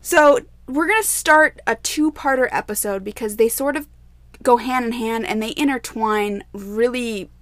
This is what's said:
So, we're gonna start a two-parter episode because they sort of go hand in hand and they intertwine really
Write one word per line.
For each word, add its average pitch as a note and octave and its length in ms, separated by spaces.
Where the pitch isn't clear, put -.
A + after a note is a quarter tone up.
So, D4 380
we're D4+ 220
gonna G#4+ 160
start - 640
a - 80
two-parter C#4+ 760
episode G3+ 520
because G#3 320
they A3+ 140
sort C#4 260
of D4+ 120
go A#3+ 160
hand B3 280
in A#3 80
hand A3+ 340
and A3 160
they A3 120
intertwine G#3+ 880
really A3 760